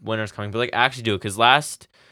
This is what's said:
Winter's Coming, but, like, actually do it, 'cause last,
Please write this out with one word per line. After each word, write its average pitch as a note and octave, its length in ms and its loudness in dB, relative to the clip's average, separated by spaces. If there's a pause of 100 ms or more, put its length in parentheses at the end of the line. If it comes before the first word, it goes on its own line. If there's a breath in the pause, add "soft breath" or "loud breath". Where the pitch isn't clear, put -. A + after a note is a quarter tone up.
Winter's A2 280 -6
Coming, G#2 200 -10
but, A2+ 80 -6
like, A#2+ 140 -2
actually B2+ 300 0
do G#2+ 120 0
it, F2+ 60 -4
'cause G#2 180 -6
last, C3 480 2 (240 soft breath)